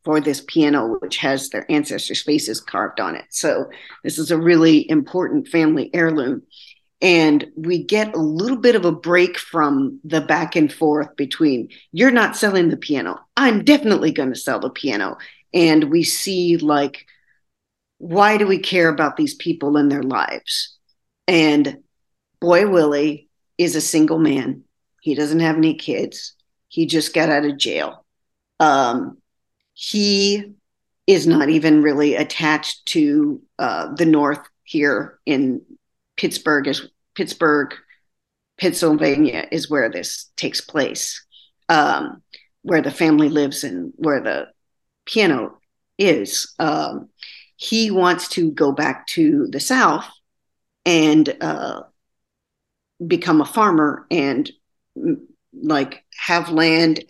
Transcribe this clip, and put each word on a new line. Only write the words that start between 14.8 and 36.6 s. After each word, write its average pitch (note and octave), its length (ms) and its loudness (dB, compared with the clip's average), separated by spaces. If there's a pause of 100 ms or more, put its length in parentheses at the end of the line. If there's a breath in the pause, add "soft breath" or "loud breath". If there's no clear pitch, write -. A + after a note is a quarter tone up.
And D#3+ 320 4
we D#3 200 2
see, F3 520 0
like, D3 500 -2 (920)
why G3+ 400 2
do G#3 80 2
we F#3+ 120 2
care F3+ 300 2
about D3 280 0
these D3 180 -2
people D3 420 -2
and C#3+ 160 2
their C#3 100 -2
lives? - 760 -6 (500)
And D3 500 2 (640)
Boy F3 280 4
Willie D3+ 600 0 (300)
is E3 180 0
a D3+ 60 -2
single D#3 360 2
man. C3+ 440 -2 (400)
He D3 120 -2
doesn't D3+ 260 -2
have D#3+ 160 0
any D#3+ 180 2
kids. - 600 -8 (340)
He E3 180 -2
just D#3+ 280 -2
got D#3+ 140 2
out D3 160 0
of C#3+ 140 -4
jail. D#2 460 -6 (540)
Um, C3+ 600 0 (560)
he G3+ 800 -2 (520)
is E3 200 4
not D3+ 240 4
even D#3 320 4
really D3 340 2
attached D#3 720 -4
to, D3 560 0 (160)
uh, E2+ 360 -4
the E3 120 0
North D3 340 2 (240)
here C#3+ 640 -2
in C3+ 360 -2 (540)
Pittsburgh, D3 500 -2